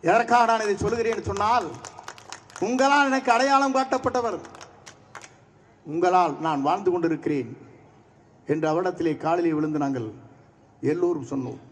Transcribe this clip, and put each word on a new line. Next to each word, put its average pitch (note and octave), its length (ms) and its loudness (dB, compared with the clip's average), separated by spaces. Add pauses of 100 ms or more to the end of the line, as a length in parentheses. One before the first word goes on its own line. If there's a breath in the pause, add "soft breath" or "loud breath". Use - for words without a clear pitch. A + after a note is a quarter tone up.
எதற்காக A3+ 460 4
நான் A3+ 180 2
இதை G#3 120 0
சொல்லுகிறேன் A3+ 360 -2
என்று G3+ 180 -6
சொன்னால், G#3 360 0 (920)
உங்களால் C4+ 500 2
எனக்கு C4 220 0
அடையாளம் C4+ 440 4
காட்டப்பட்டவர், B3+ 640 -2 (1500)
உங்களால் F3 540 2
நான் D3+ 260 -2
வாழ்ந்து F#3 240 0
கொண்டிருக்கிறேன் D#3 600 -2 (960)
என்று D#3 220 -2
அவரிடத்திலே F3 480 0
காலிலே E3 360 0
விழுந்து D3+ 260 -2
நாங்கள் C3+ 300 -4 (760)
எல்லோரும் D#3+ 480 -2
சொன்னோம். C3 300 -8 (120)